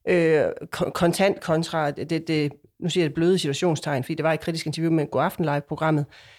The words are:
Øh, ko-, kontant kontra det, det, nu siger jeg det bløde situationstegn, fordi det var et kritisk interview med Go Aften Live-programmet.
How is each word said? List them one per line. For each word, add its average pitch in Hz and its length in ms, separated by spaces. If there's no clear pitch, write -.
Øh, 160 380
ko-, - 180
kontant 190 520
kontra 160 500
det, 165 360
det, 151 260
nu 175 100
siger 180 140
jeg 151 60
det 139 60
bløde 175 220
situationstegn, 147 640
fordi 160 120
det 156 80
var 160 100
et 151 60
kritisk 165 260
interview 160 260
med 160 200
Go 127 80
Aften 165 260
Live-programmet. 147 600